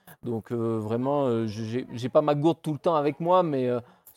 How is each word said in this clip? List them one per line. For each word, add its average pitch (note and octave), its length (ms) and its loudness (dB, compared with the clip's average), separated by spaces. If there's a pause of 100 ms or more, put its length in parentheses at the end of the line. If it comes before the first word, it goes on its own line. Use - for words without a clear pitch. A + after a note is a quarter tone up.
(220)
Donc, A#2 300 -6
euh, A2+ 260 0
vraiment, B2 480 0
euh, A2+ 200 0
je, A2 180 -6
j'ai, A#2 280 -6
j'ai B2 160 -6
pas D#3 140 4
ma D3 120 2
gourde D3+ 280 2
tout D#3 100 -4
le C#3+ 60 -6
temps F3 160 0
avec D3 260 0
moi, F3+ 220 4
mais, C3+ 260 0
euh, B2 120 0 (360)